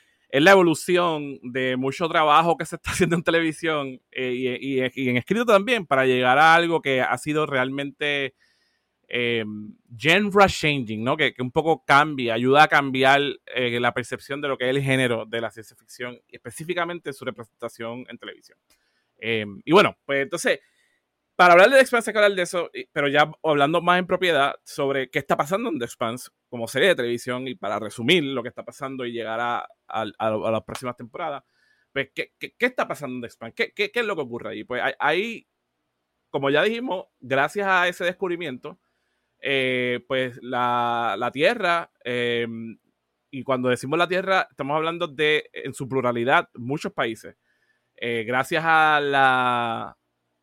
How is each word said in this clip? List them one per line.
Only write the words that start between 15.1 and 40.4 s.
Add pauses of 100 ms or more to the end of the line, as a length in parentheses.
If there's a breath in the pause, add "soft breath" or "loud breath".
de
la
ciencia
ficción,
y
específicamente
su
representación
en
televisión. (600)
Eh, (180)
y
bueno, (100)
pues
entonces, (760)
para
hablar
de
The
Expanse
hay
que
hablar
de
eso,
y,
pero
ya (140)
hablando
más
en
propiedad
sobre
qué
está
pasando
en
The
Expanse (200)
como
serie
de
televisión,
y
para
resumir
lo
que
está
pasando
y
llegar
a,
a, (200)
a, (100)
a
las
próximas
temporadas, (500)
pues,
¿qué,
qué,
qué
está
pasando
en
The
Expanse?
¿Qué,
qué,
qué
es
lo
que
ocurre
ahí?
Pues
ahí,
ahí, (840)
como
ya
dijimos, (140)
gracias
a
ese
descubrimiento, (680)
eh,
pues